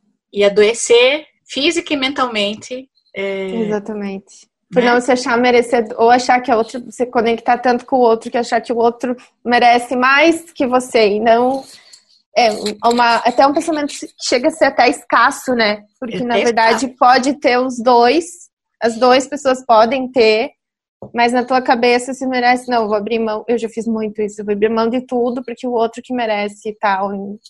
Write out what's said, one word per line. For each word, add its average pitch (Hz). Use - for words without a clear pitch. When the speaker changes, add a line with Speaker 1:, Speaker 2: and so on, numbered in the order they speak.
Speaker 1:
e 202
adoecer 233
física 320
e 294
mentalmente, 254
é, 196
Speaker 2:
Exatamente. 208
Por 247
Speaker 1:
né? 240
Speaker 2:
não 247
se 254
achar 254
merecedor, 240
ou 233
achar 247
que 254
a 226
outra, 226
você 240
conectar 233
tanto 247
com 269
o 254
outro, 226
que 254
achar 240
que 240
o 233
outro 233
merece 240
mais 285
que 285
você, 247
e 214
não, 247
é, 233
uma, 233
até 247
um 285
pensamento 302
que -
chega 262
a -
ser -
até 254
escasso, 262
né? 208
Porque, 233
Speaker 1:
É 254
Speaker 2:
na 240
Speaker 1:
até 220
Speaker 2:
verdade, 226
Speaker 1:
escasso. 247
Speaker 2:
pode 262
ter 247
os 254
dois, 247
as 226
duas 254
pessoas 262
podem 247
ter, 226
mas 240
na 247
tua 262
cabeça 247
você 262
merece, 247
não, 233
eu 202
vou 214
abrir 220
mão, 214
eu 233
já 214
fiz 214
muito 220
isso, 208
eu 202
vou 208
abrir 208
mão 226
de 247
tudo, 247
porque 233
o 240
outro 226
que 254
merece 208
tá 196
onde, 202